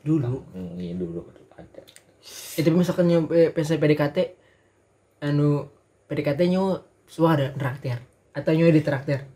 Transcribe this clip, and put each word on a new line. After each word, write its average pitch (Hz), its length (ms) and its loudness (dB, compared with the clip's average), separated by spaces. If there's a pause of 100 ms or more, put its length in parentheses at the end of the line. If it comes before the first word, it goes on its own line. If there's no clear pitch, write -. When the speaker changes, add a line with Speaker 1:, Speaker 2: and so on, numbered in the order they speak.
Speaker 1:
Dulu. 139 320 0 (160)
Speaker 2:
Hmm, 90 260 -12
iya, 87 180 -8
dulu 85 300 -8 (300)
ada. - 280 -20 (720)
Speaker 1:
Eh, 165 80 -4
tapi 160 140 2
misalkan 180 300 2
nyampe 165 260 2 (160)
P - 100 -4
S 156 140 -2
P 151 100 0
D 151 120 4
K 147 160 2
T, - 80 -4 (1040)
anu, 147 480 0 (340)
P - 80 -14
D 151 100 -4
K - 120 -2
T 139 140 -2
nyu 185 280 0 (300)
suah 165 280 2
ada 139 180 0
traktir 123 500 -6 (280)
atau 147 220 -4
nyu 165 160 4
ditraktir? 147 560 2 (120)